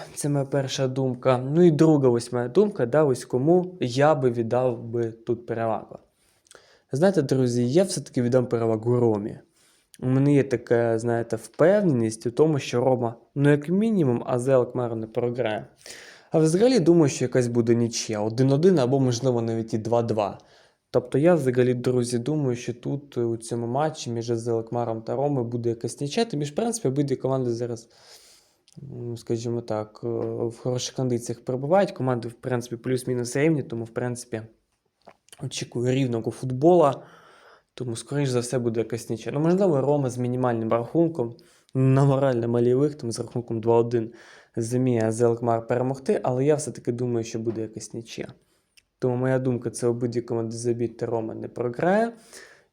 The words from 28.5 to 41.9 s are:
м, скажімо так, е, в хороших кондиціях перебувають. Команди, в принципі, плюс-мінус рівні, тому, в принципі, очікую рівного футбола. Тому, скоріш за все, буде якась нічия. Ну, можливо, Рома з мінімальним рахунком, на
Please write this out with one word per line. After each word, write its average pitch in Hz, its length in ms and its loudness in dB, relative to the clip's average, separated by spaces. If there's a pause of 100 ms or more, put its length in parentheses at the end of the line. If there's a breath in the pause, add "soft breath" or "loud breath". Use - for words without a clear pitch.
м, 123 340 -10
скажімо 117 440 -4
так, 107 440 -6
е, 120 40 -6 (380)
в 117 120 -8
хороших 127 360 -4
кондиціях 123 500 -4
перебувають. 143 480 0
Команди, 123 360 -4
в 117 40 -10
принципі, 123 440 -6
плюс-мінус 123 600 -4
рівні, 147 260 2
тому, 117 220 -8
в 113 40 -10
принципі, 120 540 -6 (1000)
очікую 127 520 -2
рівного 120 360 0
футбола. 135 720 4 (720 loud breath)
Тому, 120 220 -8
скоріш 139 320 -2
за 123 120 2
все, 123 180 -2
буде 120 220 0
якась 113 300 -6
нічия. 117 220 -6
Ну, 143 80 -2
можливо, 170 400 4
Рома 135 300 2
з 117 80 -6
мінімальним 123 540 0
рахунком, 120 640 0 (380 soft breath)
на 131 300 4